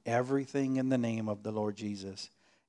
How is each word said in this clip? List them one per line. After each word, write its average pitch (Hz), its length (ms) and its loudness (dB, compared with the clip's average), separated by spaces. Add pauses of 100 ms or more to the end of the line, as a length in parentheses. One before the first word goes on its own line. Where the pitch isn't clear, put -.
everything 131 720 2
in 131 140 2
the 127 80 4
name 113 280 0
of 104 160 -2
the 107 100 -4
Lord 107 240 0
Jesus, 98 520 -6 (400)